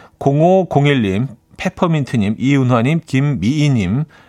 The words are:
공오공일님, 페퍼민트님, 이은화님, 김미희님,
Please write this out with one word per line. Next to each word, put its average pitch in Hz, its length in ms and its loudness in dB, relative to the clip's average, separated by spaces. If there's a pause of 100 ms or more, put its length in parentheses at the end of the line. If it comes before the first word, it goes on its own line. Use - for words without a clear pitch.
(180)
공오공일님, 143 1080 2 (280)
페퍼민트님, 135 840 -2
이은화님, 131 680 0
김미희님, 131 960 0 (260)